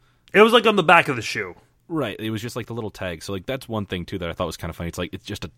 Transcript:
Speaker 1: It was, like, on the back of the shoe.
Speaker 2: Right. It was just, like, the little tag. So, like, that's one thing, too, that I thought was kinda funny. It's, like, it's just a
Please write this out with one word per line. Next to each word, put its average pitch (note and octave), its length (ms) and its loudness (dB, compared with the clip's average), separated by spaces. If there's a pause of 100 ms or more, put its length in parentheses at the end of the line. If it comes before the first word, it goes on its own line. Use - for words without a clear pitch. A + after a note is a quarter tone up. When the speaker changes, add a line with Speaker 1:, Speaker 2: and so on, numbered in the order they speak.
(340)
Speaker 1:
It G3 80 10
was, A3+ 100 8
like, A3+ 140 6
on G#3+ 100 4
the F#3+ 80 4
back E3 240 6
of C#3 80 0
the A2+ 60 -6
shoe. G2 320 -6 (360)
Speaker 2:
Right. C#3 300 -4
It A2 100 -4
was A2 120 -4
just, A#2+ 120 -8
like, A#2 120 -6
the A2+ 80 -10
little A2 160 -8
tag. F2 320 -8
So, - 100 -8
like, F#2+ 140 -8
that's - 200 -8
one G#2+ 200 -4
thing, F2 180 -6
too, G2+ 140 -8
that E2+ 100 -6
I E2 60 -6
thought F2+ 120 -4
was D#2+ 120 -8
kinda E2 160 -8
funny. E2+ 140 -8
It's, E2 100 -10
like, F2+ 160 -8
it's F2+ 100 -12
just G2+ 220 -10
a D#2+ 120 -12